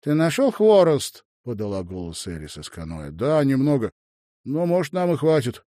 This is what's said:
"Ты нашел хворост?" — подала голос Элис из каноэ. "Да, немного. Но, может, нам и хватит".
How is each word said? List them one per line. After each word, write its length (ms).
"Ты 120
нашел 380
хворост?" — 720
подала 400
голос 440
Элис 300
из 120
каноэ. 420
"Да, 340
немного. 480
Но, 220
может, 260
нам 220
и 20
хватит". 480